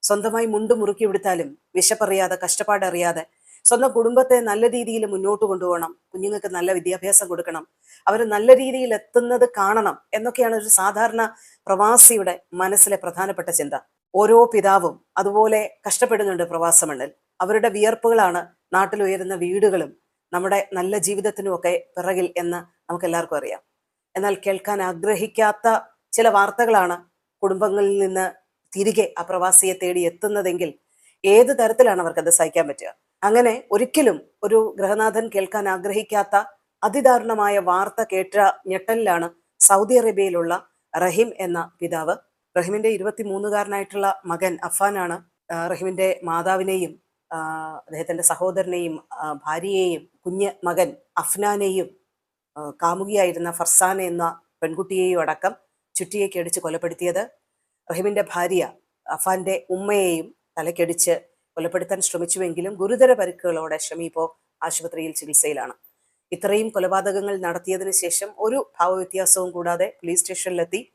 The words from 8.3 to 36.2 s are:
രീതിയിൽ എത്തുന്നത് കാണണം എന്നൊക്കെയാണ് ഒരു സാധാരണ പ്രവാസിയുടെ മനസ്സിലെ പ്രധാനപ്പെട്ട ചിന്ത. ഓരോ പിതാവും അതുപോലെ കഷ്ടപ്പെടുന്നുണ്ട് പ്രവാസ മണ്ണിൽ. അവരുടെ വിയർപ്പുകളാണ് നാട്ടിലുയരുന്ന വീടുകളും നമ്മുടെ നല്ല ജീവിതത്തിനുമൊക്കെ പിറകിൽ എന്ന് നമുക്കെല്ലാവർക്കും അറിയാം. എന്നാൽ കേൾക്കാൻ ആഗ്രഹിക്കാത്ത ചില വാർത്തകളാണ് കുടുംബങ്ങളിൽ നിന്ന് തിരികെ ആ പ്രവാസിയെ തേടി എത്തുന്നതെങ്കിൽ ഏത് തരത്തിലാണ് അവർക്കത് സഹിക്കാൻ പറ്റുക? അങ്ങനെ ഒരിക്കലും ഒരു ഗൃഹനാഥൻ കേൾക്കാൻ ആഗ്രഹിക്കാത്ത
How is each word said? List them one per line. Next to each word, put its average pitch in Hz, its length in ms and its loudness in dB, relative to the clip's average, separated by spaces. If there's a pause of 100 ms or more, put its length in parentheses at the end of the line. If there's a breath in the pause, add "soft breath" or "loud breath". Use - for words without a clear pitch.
രീതിയിൽ 254 400 2
എത്തുന്നത് 240 640 2
കാണണം 202 400 0 (160)
എന്നൊക്കെയാണ് 226 420 0
ഒരു 208 120 -4
സാധാരണ 214 680 0 (300 soft breath)
പ്രവാസിയുടെ 196 720 4 (140)
മനസ്സിലെ 196 420 2
പ്രധാനപ്പെട്ട 185 540 -6
ചിന്ത. 147 240 -4 (420)
ഓരോ 226 380 8
പിതാവും 190 520 2 (120)
അതുപോലെ 208 600 2 (100)
കഷ്ടപ്പെടുന്നുണ്ട് 202 560 0
പ്രവാസ 170 420 2
മണ്ണിൽ. 143 260 -6 (300)
അവരുടെ 214 280 2
വിയർപ്പുകളാണ് 208 760 2 (260)
നാട്ടിലുയരുന്ന 190 640 0
വീടുകളും 180 600 0 (360)
നമ്മുടെ 190 400 0
നല്ല 190 240 -2
ജീവിതത്തിനുമൊക്കെ 190 880 -2 (120)
പിറകിൽ 180 400 -2
എന്ന് 175 200 -4 (340)
നമുക്കെല്ലാവർക്കും 170 460 -4
അറിയാം. 127 220 -8 (560)
എന്നാൽ 190 220 -2 (100)
കേൾക്കാൻ 196 340 -4
ആഗ്രഹിക്കാത്ത 208 1000 0 (320)
ചില 226 180 4
വാർത്തകളാണ് 202 760 2 (400)
കുടുംബങ്ങളിൽ 196 560 2
നിന്ന് 190 440 -2 (340)
തിരികെ 196 400 0
ആ 170 40 -6
പ്രവാസിയെ 185 520 2
തേടി 180 260 -2
എത്തുന്നതെങ്കിൽ 175 760 -2 (520 soft breath)
ഏത് 202 340 6
തരത്തിലാണ് 220 420 6
അവർക്കത് 165 280 -2
സഹിക്കാൻ 165 380 2
പറ്റുക? - 280 -12 (280)
അങ്ങനെ 226 480 4
ഒരിക്കലും 226 500 2 (220)
ഒരു 220 360 2
ഗൃഹനാഥൻ 214 560 0
കേൾക്കാൻ 196 340 -2
ആഗ്രഹിക്കാത്ത 202 760 0 (400)